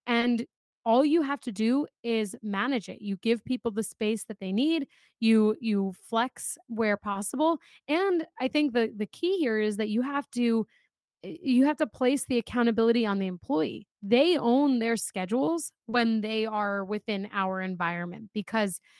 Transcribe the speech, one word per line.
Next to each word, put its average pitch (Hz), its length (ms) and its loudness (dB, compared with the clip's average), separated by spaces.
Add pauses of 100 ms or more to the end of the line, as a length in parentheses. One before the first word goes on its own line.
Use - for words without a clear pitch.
And 240 400 0 (400)
all 240 160 6
you 311 200 4
have 277 180 -4
to 240 100 -8
do 233 360 2 (160)
is 220 400 -2
manage 214 460 -2
it. - 120 -14
You 196 160 -4
give 226 260 0
people 240 280 -4
the 214 100 -2
space 214 440 -4
that 202 140 -12
they 190 120 -6
need. 285 360 0 (320)
You, 220 400 6
you 196 400 -2
flex - 680 -4
where 220 280 0
possible. 254 640 -2 (280)
And 349 400 0 (120)
I 262 100 -2
think 294 240 0
the, 226 220 0
the 202 120 -4
key 359 320 -2
here 226 200 0
is 214 180 0
that 214 120 -2
you 226 140 0
have 277 280 -4
to, 226 360 2 (560)
y-, 190 180 -12
you 254 240 4
have 294 120 2
to 294 100 0
place 262 380 0
the 247 120 0
accountability 233 640 2
on 202 140 0
the 190 80 -2
employee. 208 640 -4 (160)
They 277 340 4
own 262 400 2
their 226 180 0
schedules 254 760 -2 (160)
when 226 340 2
they 220 240 -2
are 202 400 -2
within 208 460 -4
our 190 300 -2
environment 175 680 -4
because, 208 480 -2 (200)